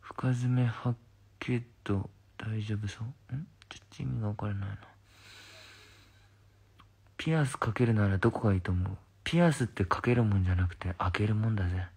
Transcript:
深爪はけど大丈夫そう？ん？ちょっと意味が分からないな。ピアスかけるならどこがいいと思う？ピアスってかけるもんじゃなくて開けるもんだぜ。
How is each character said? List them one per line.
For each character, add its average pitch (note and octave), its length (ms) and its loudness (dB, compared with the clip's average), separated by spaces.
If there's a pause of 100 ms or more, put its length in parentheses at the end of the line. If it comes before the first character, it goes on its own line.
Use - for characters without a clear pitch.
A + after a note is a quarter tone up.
深 - 340 -2
爪 B2 300 2
は A#2+ 300 -2 (440)
け A#2+ 240 -2 (220)
ど G2 240 -2 (300)
大 A2 240 -4
丈 G#2+ 140 -4
夫 G#2+ 120 -4
そ A2 160 -10 (260)
う？ B2 40 -6
ん？ D#3 120 -8 (220)
ち - 80 -16
ょ - 80 -20
っ - 120 -20
と - 60 -10
意 B2+ 40 -4
味 B2 160 -4
が G#2 60 -2
分 G#2 80 -4
か - 100 -6
ら G#2 80 -4
な G2 120 -6
い - 40 -8
な。 G2+ 60 -10 (2500)
ピ D#3+ 160 0
ア D3+ 100 4
ス - 140 -4
か - 160 -2
け B2+ 100 2
る A#2 80 2
な G#2 160 4
ら F#2+ 80 2
ど A2+ 140 4
こ - 180 0
が G2 60 4
い F#2+ 40 2
い - 40 0
と F#2+ 100 -2
思 F2+ 160 0
う？ - 80 -6 (260)
ピ E3+ 200 2
ア E3 100 6
ス C3+ 120 0
っ - 20 -2
て - 180 -2
か - 160 -2
け A#2+ 140 2
る A#2+ 100 4
も G#2 120 4
ん F#2 80 4
じ F2+ 60 2
ゃ F#2 40 4
な F2+ 120 2
く F2 80 -2
て F2+ 240 -6
開 F#2 140 -2
け G#2 140 2
る G#2+ 80 0
も G#2+ 160 0
ん G#2+ 60 0
だ F#2 120 0
ぜ。 F2+ 180 -4 (100)